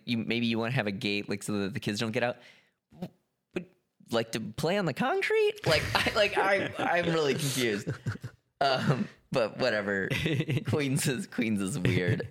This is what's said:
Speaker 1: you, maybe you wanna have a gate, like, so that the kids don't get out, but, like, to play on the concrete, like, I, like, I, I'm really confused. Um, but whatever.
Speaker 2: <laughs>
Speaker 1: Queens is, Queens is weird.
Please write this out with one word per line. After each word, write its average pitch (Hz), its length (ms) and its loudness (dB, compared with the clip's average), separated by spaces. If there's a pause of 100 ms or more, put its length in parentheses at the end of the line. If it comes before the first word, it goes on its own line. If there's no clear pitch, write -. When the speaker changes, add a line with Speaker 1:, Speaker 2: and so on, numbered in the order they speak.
Speaker 1:
you, 120 120 0
maybe 117 280 0
you 113 140 2
wanna 113 120 0
have 110 160 0
a 104 40 0
gate, 104 380 -2
like, 101 140 -4
so 104 160 -4
that 98 140 -2
the - 60 -6
kids 104 200 -2
don't 113 120 0
get 117 120 0
out, 123 140 -2 (1160)
but, 180 100 -6 (480)
like, 113 220 0
to 120 60 -4
play 156 380 -2
on 202 80 0
the 151 80 0
concrete, 415 600 0 (120)
like, - 180 4 (120)
I, - 200 0
like, 202 220 2
I, 196 400 2
I'm 170 360 0
really 151 200 2
confused. 127 560 0 (720)
Um, 131 460 2 (240)
but 113 260 0
whatever. 104 520 0 (280)
Speaker 2:
<laughs> 139 320 0
Speaker 1:
Queens 143 380 2
is, 120 200 -2
Queens 110 340 0
is 95 180 -2
weird. 90 520 2